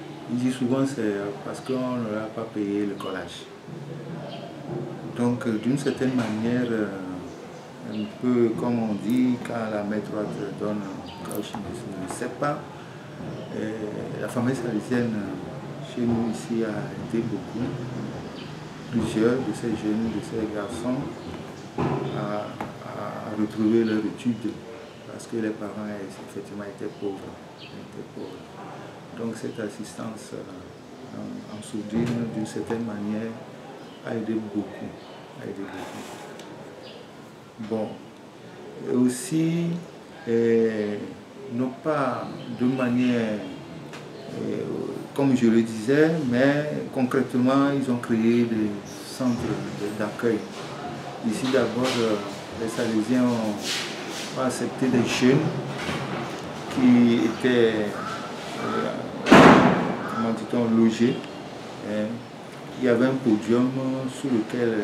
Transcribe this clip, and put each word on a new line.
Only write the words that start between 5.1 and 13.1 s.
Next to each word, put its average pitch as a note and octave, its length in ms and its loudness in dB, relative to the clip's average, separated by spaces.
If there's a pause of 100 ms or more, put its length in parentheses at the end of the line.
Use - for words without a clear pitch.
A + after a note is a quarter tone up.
Donc, A#2+ 280 0
euh, A2 160 2
d'une B2+ 160 2
certaine C3 360 0
manière, A#2 560 0
euh, G#2+ 160 2 (1040)
un G#2+ 140 -4 (160)
peu B2 360 4
comme A#2+ 240 2
on A2 120 0
dit, B2 420 2 (100)
quand A#2 240 -4
la G#2 120 0
main G#2 180 0 (100)
droite G#2 180 -2 (300)
donne, G#2 220 -2
la F2+ 560 -8
gauche G2+ 160 -6
ne, F#2+ 560 -8
ne F2+ 40 -8
sait A#2+ 180 -6 (100)
pas. D3 180 0 (960)